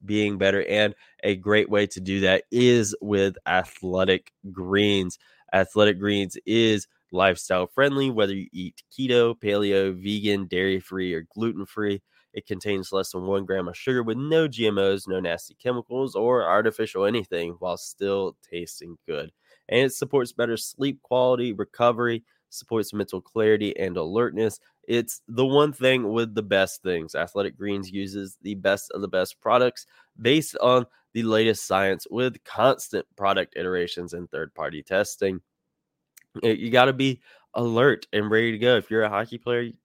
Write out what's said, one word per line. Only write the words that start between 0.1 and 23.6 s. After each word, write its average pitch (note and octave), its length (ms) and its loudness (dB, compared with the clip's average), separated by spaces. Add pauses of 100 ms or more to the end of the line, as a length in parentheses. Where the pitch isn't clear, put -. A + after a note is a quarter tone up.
better, G2 280 2
and G#2+ 280 2 (300)
a G2+ 120 2
great G2+ 340 2
way G#2 180 2
to F#2 140 -10
do F#2+ 200 -2
that F#2 300 4
is A#2+ 500 4
with G2 360 0 (100)
Athletic F#2 840 0 (200)
Greens. F#2+ 640 0 (360)
Athletic G2+ 440 4
Greens G2+ 480 -2
is A2 420 2 (260)
lifestyle F2+ 540 2
friendly, C#3 420 0
whether G#2 240 0
you G2 180 -8
eat F2+ 400 -12
keto, A#2+ 480 2
paleo, G2+ 540 2
vegan, G2+ 520 -2
dairy-free, F#2 680 -2
or E2 200 -6
gluten-free. G2+ 680 -4 (320)
It G2+ 120 -12
contains F#2+ 460 -6
less F#2+ 220 -2
than F#2 120 -8
one G2 200 -2
gram F#2 240 -4
of F#2 80 -12
sugar B2+ 260 -2
with A2+ 140 -4
no D#3 320 0
G A2+ 180 -2
M G2+ 100 0
Os, G2 300 0
no F#2+ 140 -2
nasty E2+ 340 -6
chemicals, B2 600 -6
or A#2 280 2
artificial G#2 640 0
anything, F2+ 540 -2
while F2 180 -6
still G2 640 -4
tasting E2+ 540 -14 (100)
good. D#2 240 -8 (380)
And B2+ 160 2
it C3 80 -2
supports C3 400 -2
better A#2 240 -2
sleep C#3 440 -6
quality, B2+ 520 0
recovery, A#2 720 0 (240)
supports - 440 -4
mental G2 280 -6
clarity G#2+ 560 2